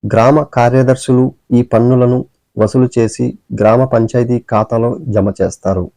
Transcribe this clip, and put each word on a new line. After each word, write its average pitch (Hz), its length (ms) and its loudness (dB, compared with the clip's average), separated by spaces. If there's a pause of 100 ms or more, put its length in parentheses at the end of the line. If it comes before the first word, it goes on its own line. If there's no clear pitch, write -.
(140)
గ్రామ 135 300 4 (160)
కార్యదర్శులు 127 640 2 (320)
ఈ 120 40 4 (120)
పన్నులను 123 480 2 (400)
వసూలు 123 280 0 (100)
చేసి 123 400 -4 (200)
గ్రామ 113 240 4 (120)
పంచాయతీ 117 440 0 (140)
ఖాతాలో 113 400 -2 (220)
జమ 101 140 0 (120)
చేస్తారు. 92 560 -4